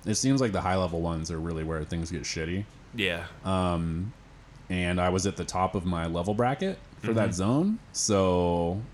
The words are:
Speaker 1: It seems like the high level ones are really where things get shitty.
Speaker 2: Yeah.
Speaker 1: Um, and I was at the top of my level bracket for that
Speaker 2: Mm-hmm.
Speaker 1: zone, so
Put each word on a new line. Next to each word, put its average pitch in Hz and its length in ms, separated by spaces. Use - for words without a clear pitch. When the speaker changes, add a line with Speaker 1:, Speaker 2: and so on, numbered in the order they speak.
Speaker 1:
It 107 120
seems 135 240
like 120 100
the 92 100
high 90 140
level 87 260
ones 82 300
are 82 80
really 80 240
where 80 220
things 82 260
get 78 140
shitty. 85 400
Speaker 2:
Yeah. 90 300
Speaker 1:
Um, 90 680
and 90 320
I 90 100
was 92 180
at 92 80
the 87 80
top 104 320
of 90 100
my 85 220
level 87 260
bracket 131 420
for 113 100
that 110 160
Speaker 2:
Mm-hmm. 95 60
Speaker 1:
zone, 143 440
so 90 880